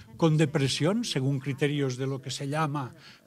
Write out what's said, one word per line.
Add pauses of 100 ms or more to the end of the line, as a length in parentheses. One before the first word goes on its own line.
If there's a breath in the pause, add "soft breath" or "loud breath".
(160 loud breath)
con
depresión,
según
criterios
de
lo
que
se
llama (320 loud breath)